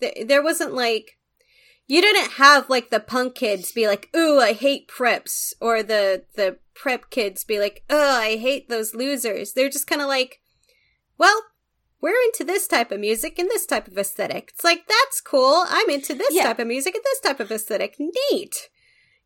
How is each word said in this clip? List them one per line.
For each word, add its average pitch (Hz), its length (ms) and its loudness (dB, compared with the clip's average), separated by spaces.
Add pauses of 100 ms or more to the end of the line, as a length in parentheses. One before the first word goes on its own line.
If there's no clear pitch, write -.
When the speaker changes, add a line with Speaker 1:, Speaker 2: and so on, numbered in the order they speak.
Speaker 1:
th-, 233 280 -6
there 277 140 6
wasn't, 311 300 -2
like, 233 460 -4 (720)
you 285 120 4
didn't 403 320 2
have, 277 380 6
like, 247 200 0
the 214 100 2
punk 247 340 -4
kids 202 380 -4
be 226 160 0
like, 208 280 -2
"Ooh, 311 240 4
I 220 120 4
hate 262 360 -2
preps," - 720 -2
or 226 220 0
the, 202 420 0 (100)
the 190 240 -2 (160)
prep - 360 -6
kids 202 340 -4
be 214 140 -4
like, 208 320 -4
"Oh, 285 280 4
I 220 180 0
hate 254 320 -4
those 220 260 -4
losers." 240 580 -4
They're 262 160 0
just 277 200 -6
kinda 294 180 -2
like, 262 340 -4 (760)
"Well, 403 240 6 (580)
we're 381 260 0
into 453 180 -4
this 359 240 -2
type 240 240 0
of 202 80 -8
music 220 380 -4
and 359 120 -2
this 453 160 -4
type 233 220 -4
of 185 100 -8
aesthetic." - 560 -6
It's - 100 -10
like, 339 220 0
"That's 480 340 0
cool. 285 480 4
I'm 381 220 0
into 285 240 -4
this 311 200 -2
Speaker 2:
Yeah. 370 100 4
Speaker 1:
type 226 160 0
of 233 80 -4
music 269 260 -4
and 440 100 -8
this 539 160 -2
type - 200 -6
of 208 100 -8
aesthetic. 214 480 -6
Neat." 349 680 -4 (580)